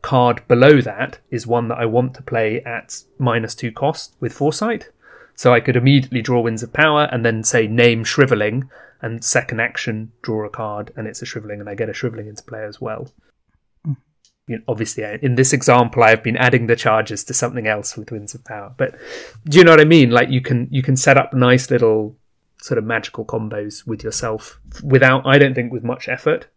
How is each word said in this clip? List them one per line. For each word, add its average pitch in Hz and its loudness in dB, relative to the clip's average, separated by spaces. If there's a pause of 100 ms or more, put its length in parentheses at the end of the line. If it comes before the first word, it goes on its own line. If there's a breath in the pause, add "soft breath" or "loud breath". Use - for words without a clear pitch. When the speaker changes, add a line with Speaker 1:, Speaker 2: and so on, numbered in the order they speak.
Speaker 1:
card 123 0
below 135 6
that 107 -8 (120)
is 117 -8
one 117 0
that 113 -6
I 117 -2
want 123 0
to - -20
play 113 -4
at - -12 (160)
minus 117 -2
two 117 -8
cost - -6
with 123 -6
Foresight. 202 -4 (460 soft breath)
So 123 4
I 117 4
could 120 -2
immediately 131 4
draw 120 0
Winds 113 -4
of 113 -14
Power 151 2
and 120 -4
then 110 0
say, 113 0
"Name 113 2
Shriveling," 127 0 (320 soft breath)
and 113 -10
second 120 -2
action, 110 -6
draw 107 -6
a 104 -12
card, 104 -10
and 110 -8
it's - -12
a - -12
Shriveling, 104 -12
and 101 -14
I 101 -12
get 107 -6
a - -10
Shriveling 110 -8
into 107 -20
play 110 -14
as 107 -14
well. 113 -10 (760)
Speaker 2:
Mm. 139 -4 (520)
Speaker 1:
You 117 -8
know, 110 -14
obviously, 110 -6
I, 104 -10
in 127 2
this 127 2
example, 123 2
I 113 8
have 113 4
been 110 -2
adding 127 2
the 117 2
charges 110 -2
to - -10
something 117 -4
else 107 -4
with 104 -14
Winds 104 -12
of - -20
Power. 107 -16
But 131 -4 (500 loud breath)
do 147 -2
you 180 4
know 165 6
what 156 6
I 151 6
mean? 151 6
Like, 120 2
you 127 -2
can, 123 -2
you 135 -2
can 135 0
set 131 4
up - 0
nice 123 2
little 110 0 (440)
sort - -6
of 107 -2
magical 110 -6
combos 104 -8
with 110 -8
yourself 110 -8 (220)
without, 131 4
I 139 6
don't 139 4
think, 120 -4
with 113 -8
much 123 -6
effort. - -4